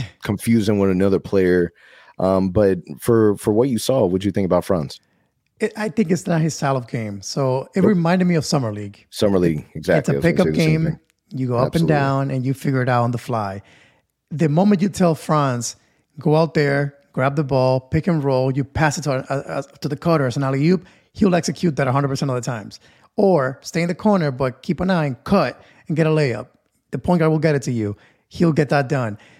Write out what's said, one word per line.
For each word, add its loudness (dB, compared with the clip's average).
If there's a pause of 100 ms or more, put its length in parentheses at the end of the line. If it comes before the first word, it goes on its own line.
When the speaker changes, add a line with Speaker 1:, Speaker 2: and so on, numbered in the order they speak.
Speaker 1:
<laughs> -20
Speaker 2:
confuse 0
him 2
with 2
another 2
player. 2 (460)
Um, 2
but 2 (200)
for, 2
for -2
what 2
you -2
saw, 0
what'd -2
you 0
think -2
about 2
Franz? -4 (580)
Speaker 1:
It, -4
I -6
think -2
it's -2
not 0
his -2
style -2
of -6
game. -8
So -4
it 0
Speaker 2:
Nope. 4
Speaker 1:
reminded 2
me 2
of 0
Summer -2
League. -12
Speaker 2:
Summer 2
League, 0
exactly. 0
Speaker 1:
It's 0
a 4
Speaker 2:
I 4
was 0
gonna 2
Speaker 1:
pickup 2
Speaker 2:
say 0
the 0
same 2
Speaker 1:
game. -2
Speaker 2:
thing. -14 (400)
Speaker 1:
You -2
go -2
up 2
Speaker 2:
Absolutely. 0
Speaker 1:
and 2
down, 0
and -4
you -2
figure -2
it 0
out 2
on 0
the -4
fly. -6 (680)
The 0
moment 2
you 0
tell 2
Franz, -2 (420)
"Go 2
out 2
there, 0 (180)
grab -2
the 0
ball, 2
pick -4
and 0
roll," 0
you -2
pass -2
it -8
to, -2
uh, -4
uh, -6
to -12
the -4
cutter 0
as -4
an -2
alley-oop, 0 (280)
he'll 2
execute -2
that 0
a 0
hundred 0
percent -4
of -2
the -4
times. -10 (380)
Or 2
stay -6
in -2
the -4
corner, 2
but -4
keep -4
an 0
eye 0
and -8
cut 0 (260)
and -4
get 2
a 2
layup. 0 (420)
The -6
point 0
guard 2
will 0
get 2
it -2
to -6
you. -4 (320)
He'll 0
get 0
that 0
done. -2 (240)